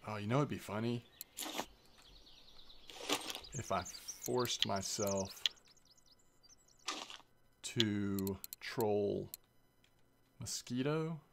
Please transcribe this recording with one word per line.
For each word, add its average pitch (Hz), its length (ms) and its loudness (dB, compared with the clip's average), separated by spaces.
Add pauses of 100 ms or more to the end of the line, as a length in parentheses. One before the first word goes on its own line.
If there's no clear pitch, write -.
Oh, 107 100 -4
you 104 80 -2
know 120 120 4
it'd 143 120 6
be 98 80 -2
funny? 117 480 0 (2500)
If - 180 -4
I 92 120 4 (420)
forced 123 400 4
myself 98 800 0 (2250)
to 98 800 4 (200)
troll 101 720 2 (1080)
Mosquito. 147 800 0 (140)